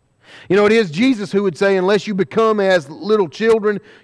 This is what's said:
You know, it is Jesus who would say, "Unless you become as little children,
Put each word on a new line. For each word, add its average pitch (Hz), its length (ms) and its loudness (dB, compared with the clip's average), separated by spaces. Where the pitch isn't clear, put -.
You 180 80 2
know, 208 100 4
it 208 60 4
is 220 180 2
Jesus 208 420 -2
who 196 100 0
would 185 140 -2
say, 196 200 2
"Unless 190 300 0
you 214 80 -6
become 214 460 0
as 185 280 0
little 185 400 -2
children, 208 520 0